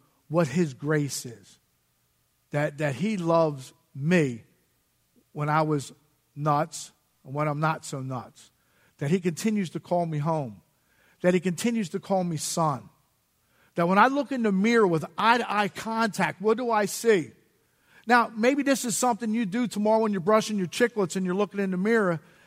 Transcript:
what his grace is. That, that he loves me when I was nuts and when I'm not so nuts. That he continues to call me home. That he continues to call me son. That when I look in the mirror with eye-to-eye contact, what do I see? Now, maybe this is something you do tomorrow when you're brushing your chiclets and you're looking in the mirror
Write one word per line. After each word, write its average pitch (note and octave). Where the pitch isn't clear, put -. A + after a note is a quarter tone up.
what D#3+
his D3
grace D3
is. G#2+
That, D3
that D3
he G#3
loves E3
me C#3+
when D3
I D#3
was D3+
nuts D3
and C3+
when D3
I'm D3
not D#3
so C#3
nuts. C3
That C#3+
he F#3
continues F#3
to D#3+
call F3
me D#3
home. C#3+
That F3+
he F#3
continues G#3
to F#3+
call F#3
me E3+
son. C#3
That E3+
when F#3+
I A#3
look C#4
in B3+
the A3
mirror G#3+
with D#3+
eye-to-eye G#3
contact, G#3+
what A3
do A#3+
I G#3
see? G3
Now, A#3
maybe C4
this C4+
is A3
something A#3
you A#3
do A3+
tomorrow G#3+
when A3
you're G3
brushing G#3+
your F3
chiclets G#3+
and F#3
you're F3+
looking G3
in G3
the F#3
mirror G3